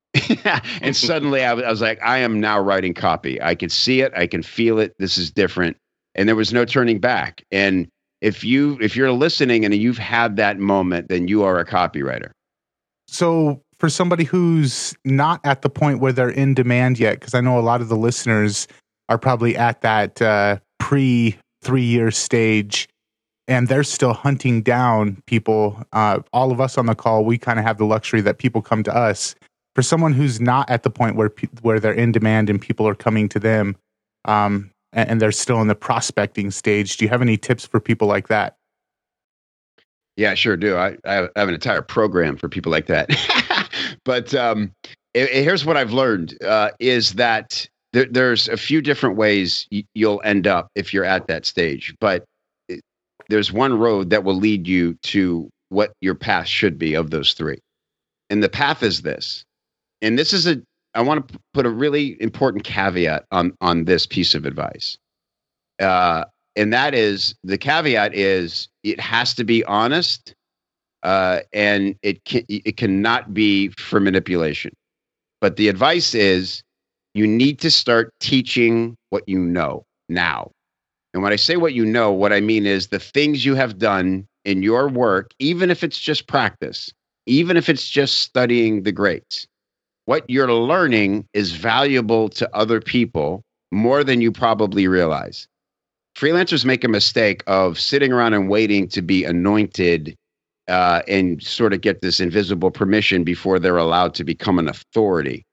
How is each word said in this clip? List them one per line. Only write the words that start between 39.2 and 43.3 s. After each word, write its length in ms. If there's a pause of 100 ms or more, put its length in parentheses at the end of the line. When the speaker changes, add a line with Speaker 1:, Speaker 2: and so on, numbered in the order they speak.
Speaker 1:
Yeah, 180
sure 220
do. 200
I, 280
I 100
have, 220
I 40
have 80
an 60
entire 280
program 540
for 120
people 220
like 160
that. 240
<laughs> 280 (680)